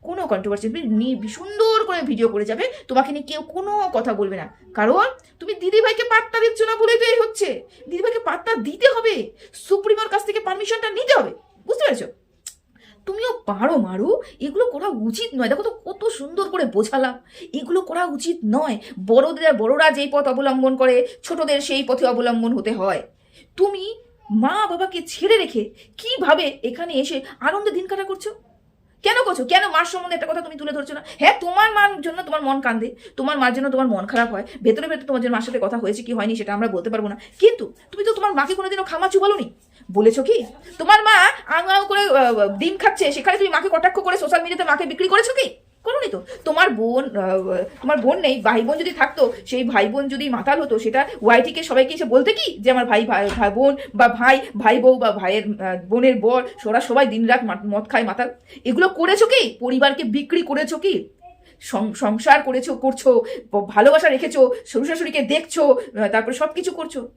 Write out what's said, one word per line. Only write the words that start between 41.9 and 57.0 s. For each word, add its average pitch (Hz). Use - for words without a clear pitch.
আহ, 240
ডিম 339
খাচ্ছে, 370
সেখানে 294
তুমি 392
মাকে 311
কটাক্ষ 349
করে 359
সোশ্যাল 349
মিডিয়াতে 349
মাকে 320
বিক্রি 359
করেছো 440
কি? 523
করোনি 508
তো। 180
তোমার 311
বোন, 233
আহ, 185
তোমার 285
বোন 262
নেই, 269
ভাই 220
বোন 269
যদি 339
থাকতো, 277
সেই 254
ভাই 220
বোন 277
যদি 277
মাতাল 269
হতো, 233
সেটা 254
ওয়াইটি 247
কে 320
সবাইকে 262
এসে 311
বলতে 262
কি 554
যে, 208
"আমার 247
ভাই, 226
ভাই, 202
ভাই 208
বোন 269
বা 240
ভাই, 247
ভাই 226
বউ 254
বা 240
ভাইয়ের, 202
আহ, 185
বোনের 240
বর, 240
ওরা 220
সবাই 262